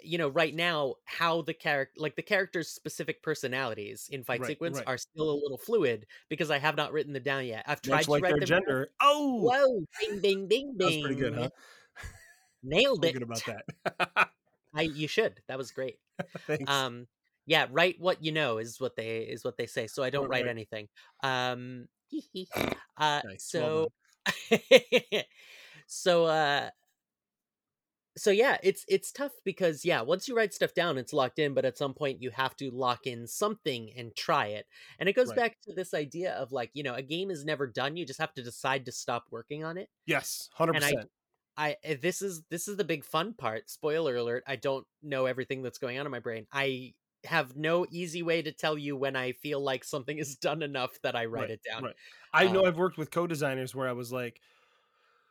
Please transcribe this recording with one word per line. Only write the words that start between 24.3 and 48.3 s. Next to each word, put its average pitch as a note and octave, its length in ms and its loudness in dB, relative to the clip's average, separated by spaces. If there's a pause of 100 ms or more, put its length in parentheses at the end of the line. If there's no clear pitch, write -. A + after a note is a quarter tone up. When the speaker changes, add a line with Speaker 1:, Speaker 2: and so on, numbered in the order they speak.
Speaker 2:
done. - 0 -
Speaker 1:
<laughs> - 1400 4
so, E3+ 380 4
uh, C#3+ 460 4 (1500)
so - 120 2
yeah, G#3+ 320 6
it's, F#3+ 280 2
it's F#3+ 220 2
tough C#4 200 -6 (140)
because, E3+ 400 0
yeah, D#3 160 2
once D#3 260 0
you B3+ 80 -2
write A3 180 2
stuff - 200 0
down, E3+ 240 2
it's B2+ 160 -8
locked C3 260 2
in, C#3+ 140 2
but C#3 100 2
at B2+ 140 0
some C#3 160 -2
point C3+ 280 -4
you B2+ 100 -4
have C3 260 -2
to C#3 120 -6
lock B2 380 0
in A#2 180 -8
something C3+ 720 -2
and A#2 220 -12
try C#3+ 300 0
it. G#2 200 -8 (320)
And E3+ 80 0
it G3+ 60 4
goes B3+ 180 2
Speaker 2:
Right. - 0 -
Speaker 1:
back A3+ 300 2
to G3+ 120 -16
this F3+ 200 -6
idea E3 400 -2
of, B2 180 -6
like, B2 220 -4
you C#3+ 100 -8
know, B2+ 100 -2
a B2 80 -6
game E3+ 300 -4
is D3 140 -6
never C#3+ 220 -2
done. C3 280 -2
You F3 100 -6
just B2+ 140 -10
have D#3 140 -4
to C3 100 -10
decide C3 420 -2
to B2 60 -12
stop - 400 -6
working D3 320 -10
on E3 140 -8
it. G3+ 120 -12 (160)
Speaker 2:
Yes, - 480 -2
hundred E3 220 4
percent. - 0 -
Speaker 1:
And - 840 -2
I, D3+ 140 0
I, C#3+ 120 -6
eh, D#3 180 -4
this F3 200 -2
is, F3+ 280 -6
this E3+ 180 -6
is G#3 100 -8
the F#3+ 80 0
big D3+ 200 -4
fun F#3 300 -2
part. A2+ 340 -6
Spoiler D#3 480 -2
alert, A#2+ 300 -2
I C3+ 100 -4
don't C3+ 300 -2 (160)
know C3+ 240 0
everything C3 360 -4
that's A#2+ 160 -8
going B2+ 200 -4
on C#3+ 80 -4
in C#3 40 -8
my B2 80 -6
brain. A2+ 320 -8
I C3 440 -2 (300)
have C#3+ 320 -2
no E3 340 2
easy E3+ 320 -6
way E3 200 2